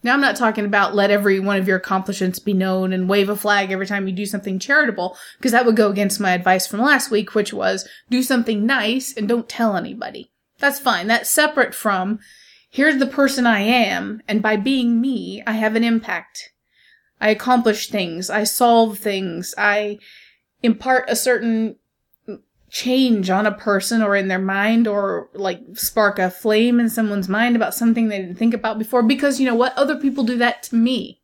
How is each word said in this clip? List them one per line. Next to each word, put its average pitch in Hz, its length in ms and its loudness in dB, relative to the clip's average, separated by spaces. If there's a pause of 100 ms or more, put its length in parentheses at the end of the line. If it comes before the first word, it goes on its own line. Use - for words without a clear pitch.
Now, 247 120 0
I'm 277 80 2
not 240 160 0
talking 220 280 0
about 202 300 0
let 202 160 4
every 202 300 2
one 196 160 0
of 185 100 0
your 190 100 2
accomplishments 190 600 -4
be 208 140 -2
known 185 400 0
and 185 160 -2
wave 202 180 4
a 208 80 -2
flag 202 360 0
every 190 140 -4
time 196 220 -4
you 190 60 -4
do 202 120 -6
something 190 340 -6
charitable, 226 580 0 (240)
'cause 262 100 0
that 247 140 4
would 226 100 4
go 208 140 4
against 202 320 -2
my 185 100 0
advice 180 360 2
from 208 140 -8
last 269 300 2
week, 214 240 -2
which 208 180 0
was 190 340 -4 (220)
do 254 140 2
something 233 420 0
nice 247 500 -2
and 208 120 -4
don't 233 220 -2
tell 220 260 0
anybody. - 560 -8 (280)
That's 277 200 0
fine. 196 280 -2
That's 226 220 0
separate 302 460 0
from, 202 440 -2 (500)
here's 285 280 2
the 262 100 2
person 262 380 0
I 220 140 2
am, 202 680 0
and 214 140 0
by 214 140 2
being 233 460 0
me, 208 440 -6
I 226 80 -2
have 220 220 0
an 226 80 2
impact. 220 680 -4 (680)
I 214 100 2
accomplish 233 600 2
things. 180 400 -6
I 214 160 -2
solve 226 540 4
things. 190 580 -4
I 208 420 0 (640)
impart 254 460 2
a 226 80 0
certain 220 580 0 (960)
change 247 600 2
on 208 160 2
a 208 40 2
person 208 520 0
or 202 120 2
in 196 120 0
their 185 120 -2
mind 208 480 2
or, 196 460 -2
like, 190 260 -4 (140)
spark 202 460 0
a 185 100 2
flame 226 500 2
in 233 80 2
someone's 208 400 -2
mind 233 280 2
about 220 180 0
something 233 340 2
they 202 120 -4
didn't 180 180 -8
think 226 160 2
about 220 240 -4
before. 233 240 0
Because, 269 380 2
you 269 80 2
know 240 80 2
what? 233 200 2
Other 277 200 2
people 277 280 -2
do 240 140 0
that 233 260 0
to - 120 -8
me. 233 480 0